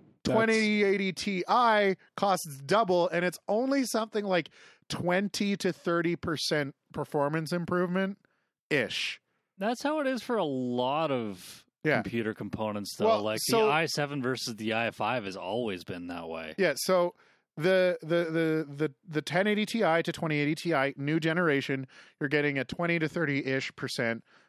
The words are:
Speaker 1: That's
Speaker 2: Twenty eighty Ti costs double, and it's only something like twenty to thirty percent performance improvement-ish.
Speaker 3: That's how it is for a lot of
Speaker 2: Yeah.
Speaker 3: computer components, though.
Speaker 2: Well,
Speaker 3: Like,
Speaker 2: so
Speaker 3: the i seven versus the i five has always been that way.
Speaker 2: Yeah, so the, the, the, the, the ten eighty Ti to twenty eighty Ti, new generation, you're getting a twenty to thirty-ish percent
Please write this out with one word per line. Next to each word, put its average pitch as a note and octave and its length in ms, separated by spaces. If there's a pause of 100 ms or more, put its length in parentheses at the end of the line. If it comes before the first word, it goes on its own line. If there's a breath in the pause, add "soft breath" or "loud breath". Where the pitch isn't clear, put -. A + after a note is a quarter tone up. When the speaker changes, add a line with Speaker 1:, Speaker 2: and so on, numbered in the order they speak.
(240)
Speaker 1:
That's - 120
Speaker 2:
Twenty A3 480
eighty G3 300
Ti G3+ 840 (200 soft breath)
costs F3 500
double, F3+ 440
and F3 160
it's F3+ 220
only C4 380
something G#3+ 380
like F#3 260 (380 soft breath)
twenty G3 720
to F3+ 160
thirty E3+ 420
percent D3 600 (180)
performance D3+ 600
improvement-ish. F3+ 1700 (380)
Speaker 3:
That's A3 260
how D4+ 160
it C#4 80
is C4 140
for A#3+ 160
a G3 60
lot C3 680
of G#2+ 520 (200)
Speaker 2:
Yeah. C3+ 180
Speaker 3:
computer A2 320
components, G#2 640
though. - 100
Speaker 2:
Well, A3 160
Speaker 3:
Like, A3 180
Speaker 2:
so A3+ 260
Speaker 3:
the A3 40
i D#3+ 140
seven C#3+ 360
versus A#2+ 340
the A2 180
i A2+ 180
five A2+ 340
has F#2+ 120
always F#2+ 460
been F2 240
that F2 200
way. D#2+ 300
Speaker 2:
Yeah, F3 180
so F3 400 (400 soft breath)
the, F3+ 460
the, E3 240
the, D#3+ 440
the, C#3+ 240 (140)
the D#3 140
ten F3+ 260
eighty G#3 180
Ti E3+ 380
to E3+ 80
twenty D#3 280
eighty D3 160
Ti, C#3+ 420
new D3 220
generation, D3+ 680 (320 loud breath)
you're D3 100
getting D3 300
a B2+ 60
twenty E3+ 340
to D#3+ 80
thirty-ish C#3 680
percent A#2 480 (240 soft breath)